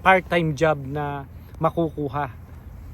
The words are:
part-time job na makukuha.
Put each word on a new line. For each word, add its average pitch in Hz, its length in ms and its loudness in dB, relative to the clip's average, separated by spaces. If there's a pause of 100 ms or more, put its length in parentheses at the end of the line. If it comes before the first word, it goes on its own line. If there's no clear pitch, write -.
part-time 175 480 6
job 151 320 2
na 143 400 -4 (400)
makukuha. 147 800 -2 (500)